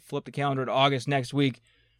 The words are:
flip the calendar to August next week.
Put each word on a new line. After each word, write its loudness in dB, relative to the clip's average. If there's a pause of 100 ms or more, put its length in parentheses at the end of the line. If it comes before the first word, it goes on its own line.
flip -8
the -16
calendar -2
to -4
August 2
next -2
week. 0 (400)